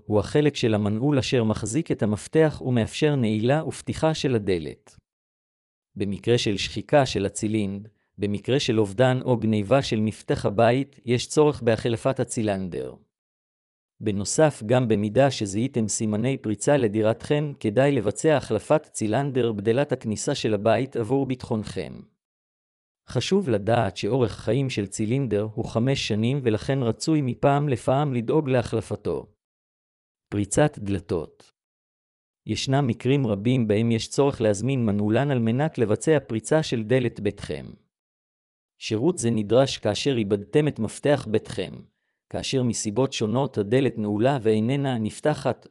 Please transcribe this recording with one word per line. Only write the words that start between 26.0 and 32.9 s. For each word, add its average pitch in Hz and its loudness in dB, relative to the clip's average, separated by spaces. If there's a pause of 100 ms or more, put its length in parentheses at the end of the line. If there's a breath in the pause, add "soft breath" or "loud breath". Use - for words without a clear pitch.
שנים, 117 0
ולכן 123 0
רצוי 151 0
מפעם 143 2
לפעם 135 0
לדאוג 131 0
להחלפתו. 107 -2 (1000)
פריצת 147 0
דלתות. 98 -6 (920)
ישנם 131 0
מקרים 127 0